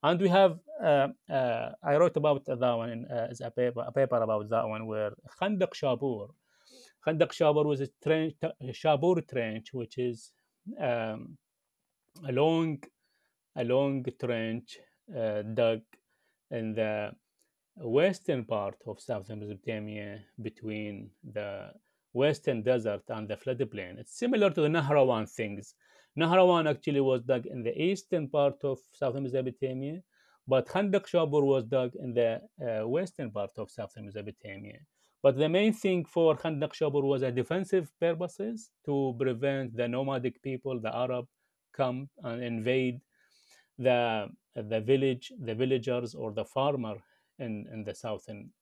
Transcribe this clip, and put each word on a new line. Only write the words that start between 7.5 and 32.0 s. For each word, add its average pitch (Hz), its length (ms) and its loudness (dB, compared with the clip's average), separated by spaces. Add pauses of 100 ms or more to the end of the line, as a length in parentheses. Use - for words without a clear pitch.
was 143 160 0
a 135 60 -2 (160)
trench, 160 400 0
a 135 280 -8
Shabur 156 560 2
trench, 113 460 -6
which 120 240 -8
is, 120 340 -4 (480)
um, 117 580 -4 (920)
a 131 40 -4
long, 160 460 2 (760)
a 127 80 -4
long 135 420 0 (140)
trench, 117 580 -4 (400)
uh, 107 240 -2
dug 110 400 0 (680)
in 110 220 -4
the 107 380 -2 (680)
western 143 680 0
part 104 300 -4 (100)
of 107 140 -10
southern 107 400 -8
Mesopotamia 104 800 -8 (220)
between 107 680 -8 (240)
the 101 380 -8 (420)
western 139 480 0
desert 110 480 0
and 107 180 -6
the 101 100 -6
floodplain. 110 600 -6
It's - 220 -18
similar 220 320 2
to 156 100 0
the 151 60 4
Nahrawan 139 600 4
things. 104 460 -8 (460)
Nahrawan 170 500 6
actually 143 300 0
was 131 220 2
dug 123 240 0
in 123 180 -8
the 120 180 -2
eastern 175 460 -2
part 143 380 2
of 135 140 -2 (120)
southern 135 320 -4
Mesopotamia, 131 760 -4 (440)
but 131 220 2
Khandaq 196 380 0
Shabur 151 360 2
was 135 220 4
dug 123 320 0
in 123 180 -8